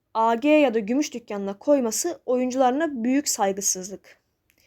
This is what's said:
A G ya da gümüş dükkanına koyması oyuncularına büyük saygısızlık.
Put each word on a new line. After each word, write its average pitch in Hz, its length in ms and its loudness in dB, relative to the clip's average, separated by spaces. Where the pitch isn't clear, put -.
A 226 220 2
G 226 140 0
ya 254 240 6
da 226 60 0
gümüş 247 340 -2
dükkanına 202 460 -8
koyması 277 680 0
oyuncularına 254 760 0
büyük 262 260 0
saygısızlık. 196 920 -6